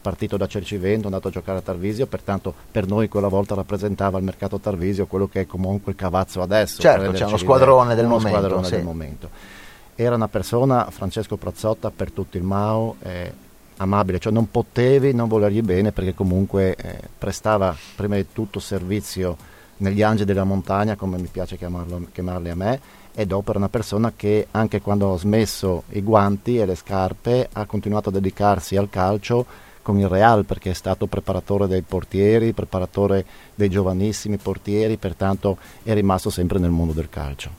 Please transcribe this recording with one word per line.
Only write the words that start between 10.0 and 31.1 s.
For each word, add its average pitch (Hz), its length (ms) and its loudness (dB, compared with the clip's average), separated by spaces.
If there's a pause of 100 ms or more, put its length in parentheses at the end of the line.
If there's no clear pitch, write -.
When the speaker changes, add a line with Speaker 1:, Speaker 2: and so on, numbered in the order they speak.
Speaker 1:
una 110 120 0
persona, 120 600 2
Francesco 101 480 -6
Plazzotta, 107 540 -4
per - 200 -6
tutti 95 260 -8
il 90 60 -2
Mao, 107 600 0
eh, 90 280 -10 (460)
amabile, 95 420 2
cioè 107 140 0
non 110 160 2
potevi 127 640 2
non 117 140 0
volergli 104 340 2
bene, 101 300 2
perché 92 240 -4
comunque, 95 600 0
eh, 90 240 -12 (180)
prestava 98 580 0 (200)
prima 101 200 -2
di 95 180 0
tutto 104 260 -6
servizio 92 800 -4 (400)
negli 98 240 0
Angeli 107 240 4
della 98 180 2
Montagna, 98 520 0
come 95 220 -6
mi 87 140 -6
piace 92 260 -8
chiamarlo, 87 540 -8
chiamarli 90 380 -6
a 85 60 -6
me, 110 240 -2 (360)
e 110 120 -2
dopo 98 240 -2
era 98 80 0
una 98 100 0
persona 110 460 -2
che 104 360 0
anche 107 300 0
quando 101 320 0
ha 90 40 -2
smesso 101 720 0
i 104 100 -4
guanti 101 560 2
e 107 80 2
le 92 100 -2
scarpe 98 800 0
ha 104 120 -4
continuato 104 440 -2
a - 20 -2
dedicarsi 98 640 2
al 101 140 2
calcio 104 560 0 (380)
con 101 160 2
il 98 80 2
Real, 101 380 6
perché - 260 -4
è - 20 -2
stato 95 340 -2
preparatore 98 600 -2